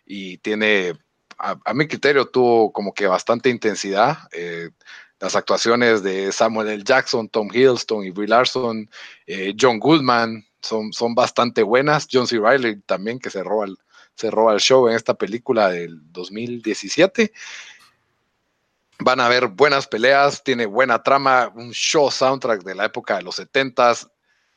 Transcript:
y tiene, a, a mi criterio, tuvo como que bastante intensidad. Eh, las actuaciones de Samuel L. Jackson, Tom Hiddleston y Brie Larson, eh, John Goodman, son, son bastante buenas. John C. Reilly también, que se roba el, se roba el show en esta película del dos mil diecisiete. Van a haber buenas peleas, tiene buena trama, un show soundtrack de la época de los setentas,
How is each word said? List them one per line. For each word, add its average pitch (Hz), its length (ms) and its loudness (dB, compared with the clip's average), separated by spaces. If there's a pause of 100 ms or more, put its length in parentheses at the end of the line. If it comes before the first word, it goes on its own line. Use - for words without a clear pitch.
y 95 340 -12
tiene, 107 600 0 (380)
a, 95 260 -6
a - 100 -6
mi 151 140 -2
criterio, 135 400 0
tuvo 117 460 2
como 101 200 -6
que 101 140 -2
bastante 120 400 0
intensidad. 110 680 0 (160)
Eh, 85 360 -10 (520)
las 95 160 -4
actuaciones 113 680 2
de 95 300 -2
Samuel 110 340 0
L. 104 160 -8
Jackson, 120 460 0
Tom 107 240 -4
Hiddleston 117 500 2
y 95 60 -8
Brie 101 180 -6
Larson, 113 640 0 (380)
eh, 98 300 -8
John 117 220 2
Goodman, 117 680 0 (140)
son, 110 320 -6
son 117 240 -4
bastante 120 480 0
buenas. 139 480 2
John 127 160 2
C. 120 100 -2
Reilly 113 440 0
también, 101 360 -6
que 113 120 -14
se 95 140 -8
roba 101 200 -4
el, 98 140 -10 (360)
se 110 160 -6
roba 110 240 4
el 101 60 2
show 131 300 4
en 117 60 2
esta 113 180 -2
película 110 560 0
del 82 420 -8
dos 90 220 -14
mil 120 280 -10
diecisiete. 113 680 0 (1700)
Van 127 200 2
a 120 80 2
haber 123 200 4
buenas 139 400 2
peleas, 139 560 2
tiene 120 220 -2
buena 117 380 0
trama, 131 520 2
un 117 160 -16
show 143 380 2
soundtrack 123 540 0
de 92 120 -10
la 101 100 -2
época 110 320 -4
de 87 60 -8
los 90 120 -12
setentas, 123 760 0 (480)